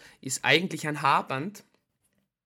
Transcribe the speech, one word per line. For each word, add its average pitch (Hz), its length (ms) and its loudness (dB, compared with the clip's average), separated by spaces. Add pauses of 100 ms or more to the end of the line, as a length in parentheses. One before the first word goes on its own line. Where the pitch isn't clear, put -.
(200)
ist - 240 -6
eigentlich 160 420 2
ein 147 160 -4
Haarband, 151 600 -2 (800)